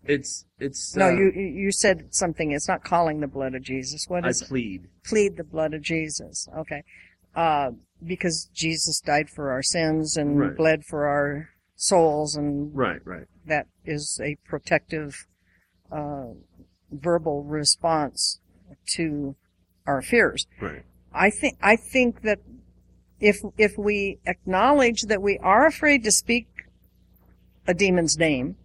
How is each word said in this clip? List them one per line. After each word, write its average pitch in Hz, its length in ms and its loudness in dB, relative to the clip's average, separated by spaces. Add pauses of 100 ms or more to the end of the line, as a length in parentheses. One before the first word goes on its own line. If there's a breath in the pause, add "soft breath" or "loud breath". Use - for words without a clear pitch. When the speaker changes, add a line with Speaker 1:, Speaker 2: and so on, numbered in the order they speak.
Speaker 1:
It's, - 420 -4 (140)
it's, - 360 -8
Speaker 2:
No, 190 100 6
Speaker 1:
uh, 180 60 6
Speaker 2:
you, 190 200 4
you 196 400 -4
said 190 420 0
something. 160 380 -2
It's 135 160 -4
not 180 160 -2
calling 160 380 2
the 143 60 -4
blood 131 280 -6
of 127 60 -10
Jesus. 131 480 -8
What 175 160 -2
Speaker 1:
I - 40 2
Speaker 2:
is 123 120 -2
it? - 80 -18
Speaker 1:
plead. 107 380 -6 (180)
Speaker 2:
Plead 202 320 0
the 170 80 -10
blood 156 280 -4
of 151 80 -8
Jesus. 156 760 -6
Okay. 156 260 -10 (500 soft breath)
Uh, 151 380 2 (340)
because 170 480 -4
Jesus 160 460 -2
died 151 300 0
for 143 220 -6
our 131 120 -4
sins 160 540 0
and 143 220 2
Speaker 1:
Right. 143 180 0
Speaker 2:
bled 156 260 2
for 147 220 -4
our 143 440 -2 (280)
souls, 151 580 2
and 147 400 -4
Speaker 1:
Right, 98 300 0
right. 90 200 -12 (200)
Speaker 2:
that 151 220 -2 (180)
is 147 360 -6
a 143 220 -4
protective, 151 840 -4 (640)
uh, 147 340 -8 (680)
verbal 151 540 -2
response 151 960 -2 (540)
to 147 420 -4 (480)
our 135 160 0
fears. 214 440 2 (140)
Speaker 1:
Right. 80 240 -8 (300)
Speaker 2:
I 185 160 4
think, - 320 -2
I 208 160 6
think - 460 0
that 208 160 0 (840)
if, 208 180 4 (180)
if 208 200 2
we 202 480 -2
acknowledge 226 760 2
that 208 180 -2
we 196 160 0
are 214 280 6
afraid 294 380 4
to 220 80 2
speak 233 360 0 (1160)
a 180 80 2
demon's 180 440 2
name 156 480 0